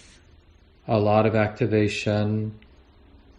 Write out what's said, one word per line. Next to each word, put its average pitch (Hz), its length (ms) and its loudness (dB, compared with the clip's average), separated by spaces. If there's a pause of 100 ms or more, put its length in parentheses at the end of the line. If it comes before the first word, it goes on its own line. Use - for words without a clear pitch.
(880)
a 113 100 0
lot 104 280 4
of 107 80 0
activation, 107 1200 -2 (800)